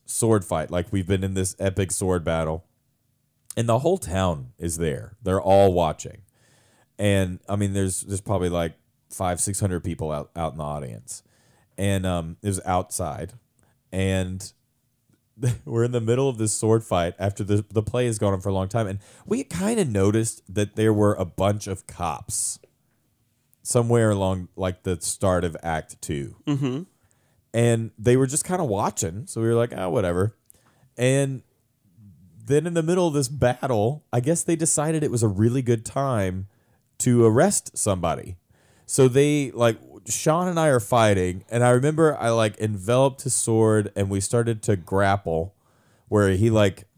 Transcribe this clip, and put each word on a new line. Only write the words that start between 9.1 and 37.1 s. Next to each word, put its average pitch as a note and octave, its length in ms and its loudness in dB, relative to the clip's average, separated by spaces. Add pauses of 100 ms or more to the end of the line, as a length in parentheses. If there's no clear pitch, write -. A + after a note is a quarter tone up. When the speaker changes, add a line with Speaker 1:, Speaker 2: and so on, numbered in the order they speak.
Speaker 1:
six G2+ 200 -4
hundred F#2 240 -2
people D#2+ 260 -6
out, D2 260 -8
out D#2+ 160 -4
in D2+ 60 -14
the D#2 60 -8
audience. C#2 580 -12 (560)
And, G2 260 0
um, E2+ 380 -4
it G2+ 60 -6
was F#2 180 -4
outside. F2+ 680 -4 (580)
And F#2 600 -2 (840)
<laughs> A#2+ 260 -4
we're A#2 200 0
in B2 80 -2
the A#2+ 80 0
middle A#2+ 280 0
of A#2+ 100 -4
this A2 160 -2
sword A2 280 2
fight F2 360 -2
after G2+ 260 -4
the, G#2 260 0
the G#2+ 120 0
play B2 240 -2
has A2 120 -2
gone G2+ 140 0
on F#2+ 80 -2
for G2+ 80 -6
a G2 60 -2
long F#2+ 140 -2
time. A2+ 180 -2
And G2 120 -6 (280)
we B3+ 180 -4
kinda G3 400 -2
noticed G#2+ 580 0 (100)
that G#2 240 -2
there A2 160 4
were G#2 220 4
a F#2+ 100 -4
bunch G2+ 420 -2
of F#2+ 200 -8
cops - 720 -8 (1040)
somewhere A#2 480 2
along, F#2+ 460 0
like, F#2 260 -4
the F2+ 180 -2
start F2+ 440 0
of D#2+ 180 -4
Act D#2+ 400 -6
Two. C#2 340 -6 (100)
Speaker 2:
Mm-hmm. C#3 360 -4 (720)
Speaker 1:
And A2+ 440 2
they A#2+ 180 4
were C3+ 100 2
just C3 200 -4
kinda F3+ 180 -2
watching. G#2+ 600 -4
So A2+ 160 -6
we A2+ 60 0
were A#2 60 2
like, A#2 220 0
"Oh, F#2 140 -4
whatever." F#2 460 0 (600)
And C3+ 460 0 (1000)
then D3 220 2
in F3 80 -4
the E3 80 2
middle F3 240 2
of D3 80 0
this C#3 140 0
battle, B2 840 0
I A#2+ 80 2
guess D#3 220 0
they E3+ 140 0
decided D#3+ 460 0
it C#3 80 0
was A#2 120 0
a A2+ 60 2
really A2+ 340 2
good A#2 220 0
time G2 640 -2 (500)
to A#2+ 260 4